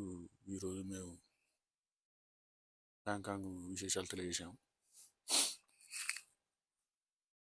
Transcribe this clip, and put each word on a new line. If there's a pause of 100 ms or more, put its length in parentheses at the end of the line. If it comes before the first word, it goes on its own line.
(540)
ఈరోజు (100)
మేము (1900)
ప్యాంగాంగ్ (260)
విశేషాలు
తెలియజేశాం. (3000)